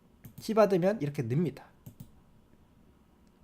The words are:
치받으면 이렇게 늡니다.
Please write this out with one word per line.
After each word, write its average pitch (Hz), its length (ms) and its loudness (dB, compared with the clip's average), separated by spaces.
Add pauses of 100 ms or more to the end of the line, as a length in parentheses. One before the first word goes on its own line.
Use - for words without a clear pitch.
(400)
치받으면 202 640 2
이렇게 143 200 -4
늡니다. 131 440 -2 (1800)